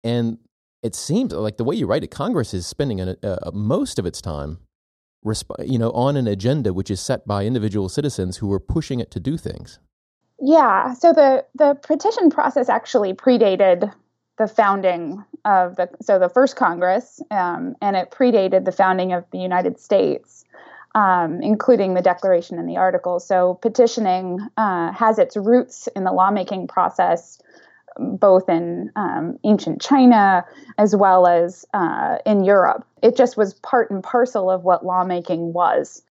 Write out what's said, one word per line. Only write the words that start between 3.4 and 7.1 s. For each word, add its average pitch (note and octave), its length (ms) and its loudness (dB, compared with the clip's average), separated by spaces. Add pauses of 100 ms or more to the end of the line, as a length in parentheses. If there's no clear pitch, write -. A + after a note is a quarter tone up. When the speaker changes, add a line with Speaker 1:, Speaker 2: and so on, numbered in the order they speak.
Speaker 1:
most A#2+ 460 -4
of F#2+ 80 -6
its - 120 -10
time D2+ 380 -10 (680)
resp-, - 440 -8
you B2+ 100 -2
know, A2+ 140 -2
on C#3 260 0
an B2 100 -2
agenda G#2 460 -2
which F#2 160 -6
is G2 100 -4
set - 280 -6